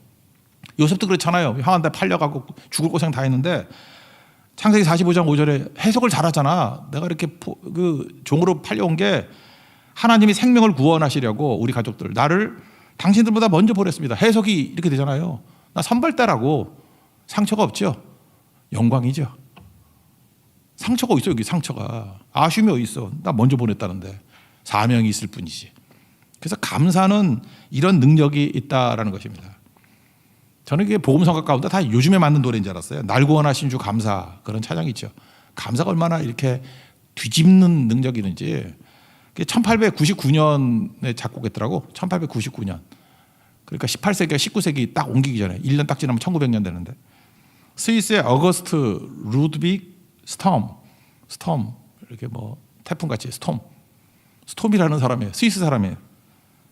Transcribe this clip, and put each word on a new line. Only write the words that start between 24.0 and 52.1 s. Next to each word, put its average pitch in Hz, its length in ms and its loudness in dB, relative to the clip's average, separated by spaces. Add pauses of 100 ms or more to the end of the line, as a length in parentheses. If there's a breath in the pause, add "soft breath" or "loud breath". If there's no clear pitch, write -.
사명이 113 460 2
있을 101 180 -6
뿐이지. - 440 -14 (680 soft breath)
그래서 170 180 -8
감사는 180 840 2 (280 loud breath)
이런 180 300 2
능력이 147 560 4
있다라는 117 560 -2
것입니다. 98 460 -16 (1080 soft breath)
저는 170 220 0
이게 208 140 0
복음성가 160 440 2
가운데 139 240 0
다 190 180 0
요즘에 127 340 4
만든 147 220 4
노래인 117 220 -2
줄 98 80 -6
알았어요. 85 320 -10
"날 120 220 2
구원하신 147 440 2
주 127 80 -6
감사." 101 680 -4
그런 107 180 -8
찬양이 165 280 -6
있죠. - 200 -10 (460 soft breath)
감사가 147 340 -4
얼마나 165 300 0
이렇게 127 420 -4 (540 loud breath)
뒤집는 165 720 4
능력이 123 320 0
있는지. 87 540 -6 (560 soft breath)
그게 - 160 -8
천팔백구십구 208 840 0
년에 135 840 0
작곡했더라고. - 800 -6
천팔백구십구 156 720 -6
년. 87 160 -8 (840 soft breath)
그러니까 - 220 -8
십팔 - 260 -2
세기가 160 240 -2
십구 - 240 -4
세기 143 320 -2
딱 147 160 -4
옮기기 131 300 0
전에 92 240 -4
일 135 140 0
년 147 100 -2
딱 143 120 -4
지나면 127 200 -2
천구백 151 320 -2
년 110 120 0
되는데, 87 300 -8 (840 soft breath)
스위스의 220 460 0
어거스트 147 540 2 (500)
루드빅 156 720 -2 (280)
스톰, - 440 -2 (580 soft breath)
스톰, 139 460 -6 (360)
이렇게 120 180 -14